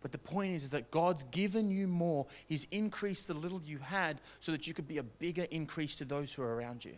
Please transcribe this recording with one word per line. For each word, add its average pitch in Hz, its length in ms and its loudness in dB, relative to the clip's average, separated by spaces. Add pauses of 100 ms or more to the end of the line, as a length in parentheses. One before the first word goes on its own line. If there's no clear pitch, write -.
But 135 80 -6
the - 80 -6
point 190 340 0
is, 143 120 -2
is 131 40 -4
that 143 220 -2
God's 165 320 4
given 196 480 2
you 190 160 2
more. 170 400 4 (180)
He's 151 240 0
increased 202 580 0
the 175 60 -2
little 175 300 -2
you 151 160 -6
had 156 420 0 (180)
so - 120 -2
that 151 160 0
you 160 80 -4
could 143 120 -4
be 151 120 -2
a 127 40 -2
bigger 165 460 -2
increase 156 460 -2
to 143 100 -4
those 143 260 -2
who 135 120 -4
are 117 120 2
around 120 300 -4
you. - 120 -10